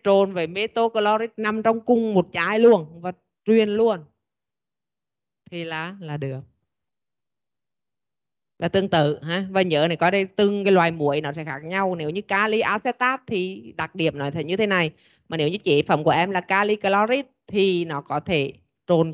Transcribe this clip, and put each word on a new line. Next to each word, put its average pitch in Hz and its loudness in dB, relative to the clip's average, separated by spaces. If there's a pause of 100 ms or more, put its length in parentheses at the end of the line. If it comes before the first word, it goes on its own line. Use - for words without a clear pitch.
trộn 196 4
với 165 -2
methochloric 220 -2
nằm 220 -2
trong 226 2
cùng 226 2
một 180 2
chai 180 0
luôn 170 4
và 180 -8 (340)
truyền 214 4
luôn 214 0 (1500)
thì 170 -10
là, 165 -8
là 151 -8
được. 135 -8 (2250)
Và 170 -4
tương 196 0
tự 151 2
ha, 180 -4
và 190 2
nhớ 160 2
này, 170 -2
có 175 2
đây 196 0
từng 202 0
cái 196 2
loại 170 4
muối 151 -2
nó 143 -6
sẽ 156 -10
khác 147 -10
nhau. 185 -4
Nếu 156 -6
như 185 -6
kali 214 -2
acetat 247 -2
thì 196 -6
đặc 160 -8
điểm 160 -2
nó 143 -4
sẽ 160 -6
như 175 -6
thế 214 0
này, 175 0 (380)
mà 160 -6
nếu 151 0
như 190 -4
chế 147 2
phẩm 156 0
của 147 2
em 170 2
là 185 -2
kali 208 0
chloride 214 0 (180)
thì 190 0
nó 143 -8
có 143 -4
thể 143 -2 (340)
trộn 165 2